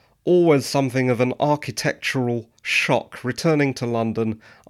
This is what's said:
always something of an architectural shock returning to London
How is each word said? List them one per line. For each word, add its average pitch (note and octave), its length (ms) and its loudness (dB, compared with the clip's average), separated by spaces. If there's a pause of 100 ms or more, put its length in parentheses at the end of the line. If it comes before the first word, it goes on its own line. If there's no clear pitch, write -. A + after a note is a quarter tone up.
(240)
always E3 400 4
something C3 460 0
of A#2 100 0
an B2+ 200 0
architectural C3 1080 -2 (140)
shock - 640 -2
returning C#3+ 500 0
to B2 120 -6
London A2+ 540 -2 (300)